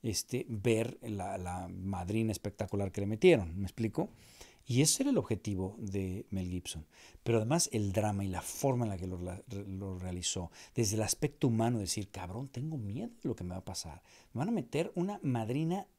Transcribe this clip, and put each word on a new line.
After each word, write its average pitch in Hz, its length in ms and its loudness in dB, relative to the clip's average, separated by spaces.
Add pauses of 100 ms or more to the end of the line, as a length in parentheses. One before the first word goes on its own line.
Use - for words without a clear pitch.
este, 123 460 -2
ver 110 520 2
la, 98 380 -4
la 90 300 -6
madrina 95 640 0
espectacular 101 580 -2
que 101 100 -4
le 101 60 0
metieron", 107 500 6
¿me 98 80 -2
explico? 113 460 -2 (560)
Y 123 160 4
ese - 200 4
era 277 80 2
el 240 80 4
objetivo 101 600 -2
de 95 520 -4
Mel 92 180 -2
Gibson. 87 380 -6 (360)
Pero 117 160 4
además 131 340 2
el 104 200 2
drama 101 320 2
y 98 40 -2
la 92 140 -4
forma 127 420 0
en 110 60 -2
la 98 60 -4
que 90 100 -4
lo, 90 140 -4
la, 90 280 -6
lo 98 500 -6
realizó, 90 520 -4 (240)
desde 107 220 2
el 110 60 4
aspecto - 460 0
humano, 113 300 4
decir, 101 320 -2
Cabrón, 95 380 -8
tengo 151 300 -4
miedo 120 320 -4 (120)
de 131 60 0
lo 113 60 0
que 87 100 -8
me 90 60 -4
va 90 80 -4
a 92 60 -10
pasar. 85 380 -10 (300)
Me 113 80 -4
van 170 80 0
a 233 40 0
meter 175 420 -2
una 196 280 -2
madrina 139 680 0 (100)